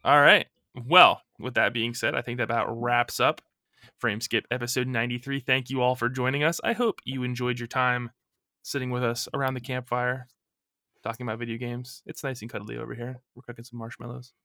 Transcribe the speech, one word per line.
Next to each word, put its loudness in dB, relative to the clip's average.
All 8
right. 6
Well, 8
with -6
that 4
being -2
said, -2
I 0
think -6
that -2
about 0
wraps 0
up 2
Frame -2
Skip -2
episode -2
ninety-three. -4
Thank 0
you 0
all 4
for 0
joining 0
us. 0
I 2
hope 0
you -4
enjoyed -2
your -6
time 0
sitting -4
with 0
us -2
around 0
the -4
campfire, -2
talking -6
about -4
video -4
games. -8
It's -12
nice -6
and -10
cuddly -8
over -8
here. -8
We're -18
cooking -14
some -14
marshmallows. -12